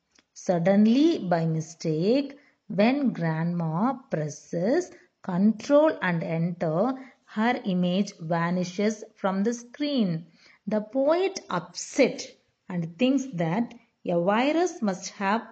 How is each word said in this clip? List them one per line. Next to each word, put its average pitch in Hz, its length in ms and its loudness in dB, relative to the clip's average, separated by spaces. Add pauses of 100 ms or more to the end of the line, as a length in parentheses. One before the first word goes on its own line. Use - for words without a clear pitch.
(360)
Suddenly 214 840 4 (100)
by 165 180 2
mistake, 165 840 0 (400)
when 226 420 2
grandma 165 600 -2 (360)
presses 170 800 -2 (320)
control 220 680 4 (100)
and 170 240 -2
enter, 165 540 -2 (480)
her 247 380 -2
image 180 540 0
vanishes 175 840 -2 (100)
from 196 300 -2
the 240 100 0
screen. 254 540 -4 (580)
The 214 140 -2
poet 320 600 0 (100)
upset - 760 -2 (420)
and 170 300 -6
thinks 262 360 2
that 175 400 -2 (320)
a 175 140 0
virus 285 640 0
must 185 280 -4
have 208 420 -2